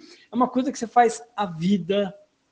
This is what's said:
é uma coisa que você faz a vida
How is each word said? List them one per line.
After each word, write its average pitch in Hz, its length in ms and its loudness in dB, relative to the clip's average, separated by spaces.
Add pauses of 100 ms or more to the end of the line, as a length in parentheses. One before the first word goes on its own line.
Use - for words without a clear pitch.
(320)
é - 20 -12
uma 240 140 2
coisa 254 240 -2
que - 60 -14
você 233 80 -6
faz 226 360 2 (140)
a 208 80 -2
vida 190 680 -2 (380)